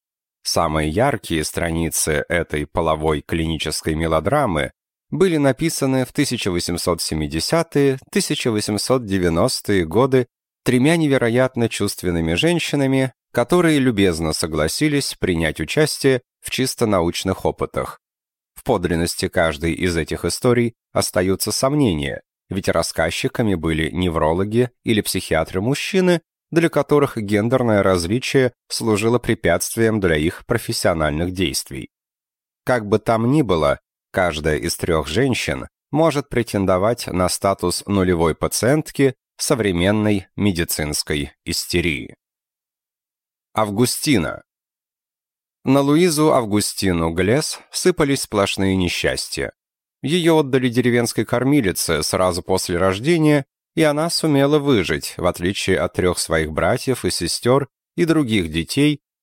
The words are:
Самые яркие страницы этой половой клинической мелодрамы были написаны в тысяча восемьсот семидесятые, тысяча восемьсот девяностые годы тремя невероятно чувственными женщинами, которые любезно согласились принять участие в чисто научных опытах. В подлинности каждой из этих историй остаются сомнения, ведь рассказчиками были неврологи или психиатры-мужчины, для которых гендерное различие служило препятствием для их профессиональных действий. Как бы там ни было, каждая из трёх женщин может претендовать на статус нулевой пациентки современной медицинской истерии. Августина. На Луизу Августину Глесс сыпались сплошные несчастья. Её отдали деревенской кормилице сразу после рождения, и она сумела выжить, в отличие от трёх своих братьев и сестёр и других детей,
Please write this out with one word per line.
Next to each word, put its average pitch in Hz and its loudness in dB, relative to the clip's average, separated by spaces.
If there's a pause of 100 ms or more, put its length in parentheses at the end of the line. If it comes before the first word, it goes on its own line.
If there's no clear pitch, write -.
(480)
Самые 78 0
яркие 98 -2
страницы 80 -2
этой 78 -2
половой 78 -2
клинической 80 -4
мелодрамы 80 -2 (360)
были 160 2
написаны 135 0
в - -16
тысяча 123 -2
восемьсот 87 -2
семидесятые, 131 0 (140)
тысяча 147 -2
восемьсот 107 -2
девяностые 92 0
годы 127 2 (360)
тремя 127 2
невероятно 127 2
чувственными 85 -2
женщинами, 135 0 (220)
которые 160 2
любезно 92 2
согласились 85 -2
принять 82 0
участие 135 0 (200)
в - -10
чисто - -2
научных 92 0
опытах. - -4 (540)
В - -20
подлинности 87 0
каждой 80 0
из 87 -2
этих 78 -4
историй 120 0 (180)
остаются 95 -2
сомнения, 107 0 (280)
ведь 95 -4
рассказчиками 90 -2
были 80 -2
неврологи 90 0 (140)
или 107 0
психиатры-мужчины, 123 0 (300)
для 165 2
которых 143 0
гендерное 110 2
различие 98 2 (160)
служило 113 0
препятствием 110 0
для 87 2
их 78 -2
профессиональных 90 -2
действий. 69 -4 (720)
Как 120 -2
бы 104 2
там 117 0
ни 151 4
было, 78 2 (320)
каждая 78 0
из 71 -4
трёх 80 -2
женщин 82 -2 (240)
может 147 0
претендовать 101 0
на 90 0
статус - -2
нулевой 90 2
пациентки 135 0 (220)
современной 104 0
медицинской 78 -2 (120)
истерии. 82 -4 (1400)
Августина. 107 0 (1200)
На 135 4
Луизу 151 4
Августину 98 0
Глесс 92 0 (120)
сыпались 147 0
сплошные 98 0
несчастья. 71 -2 (520)
Её 160 2
отдали 131 2
деревенской 120 0
кормилице 120 0
сразу 90 0
после 92 -2
рождения, 139 2 (300)
и 160 2
она 151 0
сумела 147 2
выжить, 98 0
в 85 -2
отличие 87 0
от 87 -2
трёх 90 0
своих 80 -2
братьев 101 -2
и 92 0
сестёр 123 0 (300)
и 170 2
других 113 2
детей, 139 0 (220)